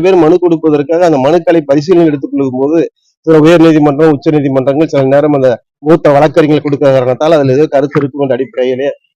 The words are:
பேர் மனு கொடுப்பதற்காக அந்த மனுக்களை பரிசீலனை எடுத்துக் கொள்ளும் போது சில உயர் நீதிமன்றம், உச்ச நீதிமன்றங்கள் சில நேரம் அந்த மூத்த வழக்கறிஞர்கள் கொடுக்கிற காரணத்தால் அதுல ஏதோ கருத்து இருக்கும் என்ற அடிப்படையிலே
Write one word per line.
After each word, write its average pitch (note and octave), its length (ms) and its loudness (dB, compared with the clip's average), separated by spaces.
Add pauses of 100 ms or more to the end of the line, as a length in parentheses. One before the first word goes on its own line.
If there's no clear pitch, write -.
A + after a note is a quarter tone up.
பேர் F#3+ 200 2
மனு E3 200 2
கொடுப்பதற்காக D#3+ 640 -2
அந்த D3+ 180 0
மனுக்களை E3 420 0
பரிசீலனை D#3+ 420 0
எடுத்துக் C#3+ 240 -6
கொள்ளும் C3+ 260 -4
போது D3+ 200 0 (460)
சில D#3+ 200 2
உயர் E3 200 4
நீதிமன்றம், D3+ 500 2
உச்ச D#3 200 -4
நீதிமன்றங்கள் C3+ 560 -2
சில C#3 100 0 (120)
நேரம் D3 240 2
அந்த C3 120 2 (380)
மூத்த D#3+ 180 2 (100)
வழக்கறிஞர்கள் D3+ 500 0
கொடுக்கிற C#3+ 260 0
காரணத்தால் C3 440 0
அதுல C3+ 220 0
ஏதோ D#3 160 2
கருத்து C#3+ 260 -2
இருக்கும் C#3 260 -4
என்ற B2+ 120 -2
அடிப்படையிலே B2+ 500 -4 (280)